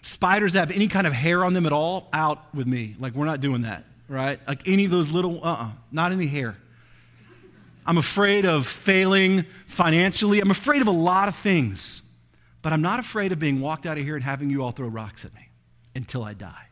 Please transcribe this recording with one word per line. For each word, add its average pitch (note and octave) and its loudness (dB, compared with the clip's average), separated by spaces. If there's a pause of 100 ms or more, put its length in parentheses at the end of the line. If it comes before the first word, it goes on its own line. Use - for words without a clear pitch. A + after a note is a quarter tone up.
Spiders F#3+ 2
have F3 2
any G3 2
kind F#3+ 0
of D3 2
hair E3 2
on F3+ 2
them F3+ 2
at D3 2
all, F3 -2
out D3+ -2
with C3+ -4
me. A#2 -4
Like, B2+ -8
we're D3 -2
not D3+ -4
doing C3 0
that, G#2 -8 (240)
right? C3+ -4
Like, C#3 -8
any G3 4
of F3+ 0
those E3+ 0
little, F3 -2
uh-uh, A#2 -4 (200)
not E3 0
any F#3 -2
hair. C3+ -4 (1300)
I'm E3 2
afraid G3+ 2
of D#3 2
failing F#3+ 2 (200)
financially. F#3+ 2
I'm G3 4
afraid C#4 2
of A3 4
a G3+ 4
lot F3+ 2
of G3 -2
things. C#3+ -2 (580)
But D#3 -2
I'm D#3 2
not G3 0
afraid G3+ -4
of E3+ -4
being C#3+ 0
walked D#3 -6
out D#3 -4
of C#3+ -6
here D3+ -6
and C#3 -6
having C#3 -4
you C#3 -2
all B2 -4
throw B2+ -8
rocks A2 -12
at - -18
me - -20 (460)
until B2+ -8
I G#2 -10
die. F#2+ -18